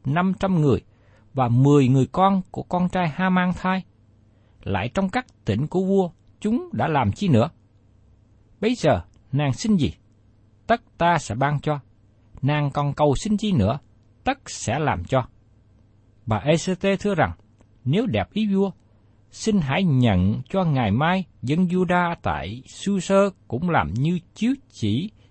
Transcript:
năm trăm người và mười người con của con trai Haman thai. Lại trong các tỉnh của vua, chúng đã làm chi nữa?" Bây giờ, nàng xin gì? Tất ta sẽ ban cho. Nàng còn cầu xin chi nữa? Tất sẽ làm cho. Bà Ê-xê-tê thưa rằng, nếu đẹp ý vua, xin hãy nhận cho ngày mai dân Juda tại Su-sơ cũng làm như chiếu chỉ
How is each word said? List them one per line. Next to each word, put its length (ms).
năm 360
trăm 200
người 200
và 140
mười 400
người 240
con 380
của 120
con 260
trai 200
Haman 480
thai. 280
Lại 320
trong 140
các 180
tỉnh 220
của 180
vua, 260
chúng 320
đã 160
làm 240
chi 160
nữa?" 220
Bây 140
giờ, 260
nàng 200
xin 240
gì? 160
Tất 160
ta 200
sẽ 160
ban 260
cho. 200
Nàng 280
còn 240
cầu 220
xin 200
chi 160
nữa? 260
Tất 220
sẽ 320
làm 260
cho. 220
Bà 100
Ê-xê-tê 600
thưa 180
rằng, 180
nếu 220
đẹp 260
ý 220
vua, 160
xin 300
hãy 240
nhận 640
cho 160
ngày 260
mai 340
dân 240
Juda 560
tại 440
Su-sơ 640
cũng 220
làm 240
như 240
chiếu 200
chỉ 400